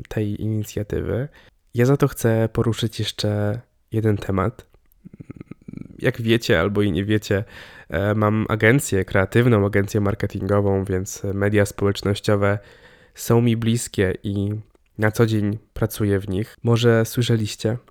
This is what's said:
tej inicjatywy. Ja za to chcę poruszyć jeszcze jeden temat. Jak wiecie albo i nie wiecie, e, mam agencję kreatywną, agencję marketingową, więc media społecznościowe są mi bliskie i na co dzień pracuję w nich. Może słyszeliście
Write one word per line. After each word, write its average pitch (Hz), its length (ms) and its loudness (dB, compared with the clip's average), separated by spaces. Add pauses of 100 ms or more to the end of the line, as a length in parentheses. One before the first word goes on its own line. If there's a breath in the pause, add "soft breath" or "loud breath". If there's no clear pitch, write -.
tej 104 320 -4
inicjatywy. 107 840 -4 (460 soft breath)
Ja 117 120 2
za 139 120 4
to 143 100 2
chcę 113 460 0
poruszyć 117 460 -2
jeszcze 104 600 -2 (320)
jeden 110 260 0
temat. 98 500 -4 (1300)
Jak 127 220 -2
wiecie 113 380 2
albo 101 220 2
i 104 100 2
nie 92 140 0
wiecie, 107 380 0 (460 loud breath)
e, 98 260 0
mam 107 340 2
agencję 110 560 2
kreatywną, 104 600 2
agencję 101 360 0
marketingową, 101 800 0
więc 95 400 -6
media 101 420 2
społecznościowe 101 960 0 (560 loud breath)
są 117 260 2
mi 117 160 2
bliskie 113 560 0 (100)
i 101 260 -2 (480)
na 107 140 2
co 120 140 2
dzień 107 320 0 (160)
pracuję 101 460 -2
w 98 100 -8
nich. 95 340 -4
Może 117 420 4
słyszeliście 113 720 -2 (140)